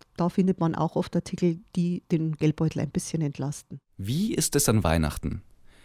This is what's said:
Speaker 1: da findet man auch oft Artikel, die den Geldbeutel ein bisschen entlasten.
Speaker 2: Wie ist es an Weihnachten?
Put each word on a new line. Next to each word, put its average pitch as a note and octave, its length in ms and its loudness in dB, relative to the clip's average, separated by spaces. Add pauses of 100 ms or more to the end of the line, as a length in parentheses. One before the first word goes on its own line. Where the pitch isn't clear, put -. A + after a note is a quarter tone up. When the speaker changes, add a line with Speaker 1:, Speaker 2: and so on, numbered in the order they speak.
(180)
Speaker 1:
da F3 120 0
findet F#3 300 2
man E3 140 2
auch - 220 -2
oft F3+ 200 -2
Artikel, F3 440 0 (160)
die F3 260 0 (100)
den D#3+ 240 0
Geldbeutel D#3 460 0
ein C#3+ 80 -2
bisschen E3 320 -4
entlasten. C#3 560 -6 (180)
Speaker 2:
Wie C#3+ 380 -2
ist - 220 0
es C#3+ 120 4
an G#2+ 160 4
Weihnachten? D#2+ 600 0 (420)